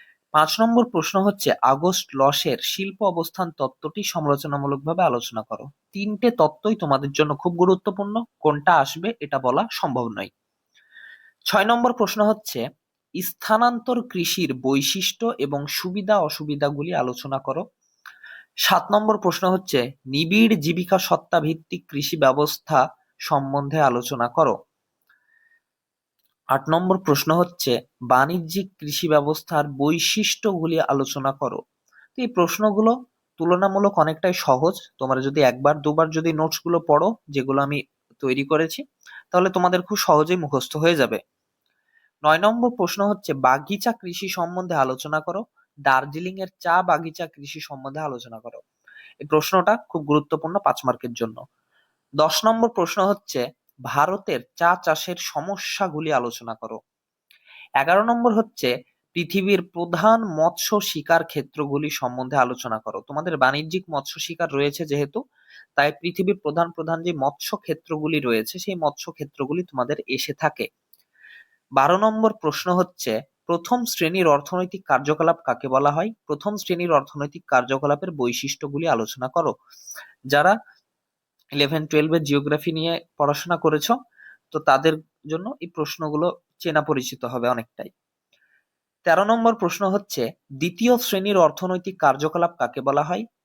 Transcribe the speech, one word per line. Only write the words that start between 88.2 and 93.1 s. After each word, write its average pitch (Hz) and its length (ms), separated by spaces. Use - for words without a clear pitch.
তেরো 175 200
নম্বর 226 300
প্রশ্ন 190 360
হচ্ছে, 190 420
দ্বিতীয় 180 460
শ্রেণীর 202 380
অর্থনৈতিক 180 640
কার্যকলাপ 156 580
কাকে 127 220
বলা 139 220
হয়? 180 220